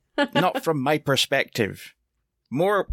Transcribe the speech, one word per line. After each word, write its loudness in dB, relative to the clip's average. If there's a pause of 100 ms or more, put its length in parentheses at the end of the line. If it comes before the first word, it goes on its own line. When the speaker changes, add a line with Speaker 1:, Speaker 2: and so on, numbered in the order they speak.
(140)
Speaker 1:
<laughs> -2
Speaker 2:
not 0
from -2
my 0
perspective. -2 (560)
More, 0